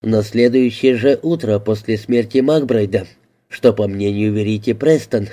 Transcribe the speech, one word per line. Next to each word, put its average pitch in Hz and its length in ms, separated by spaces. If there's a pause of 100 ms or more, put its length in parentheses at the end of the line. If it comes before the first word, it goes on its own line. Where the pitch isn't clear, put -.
На 110 220
следующее 120 720
же 135 260
утро 151 360
после 107 380
смерти 117 420
Макбрайда, 120 680 (420)
что, - 240
по 104 140
мнению 101 460
Верити 107 400
Престон, 117 600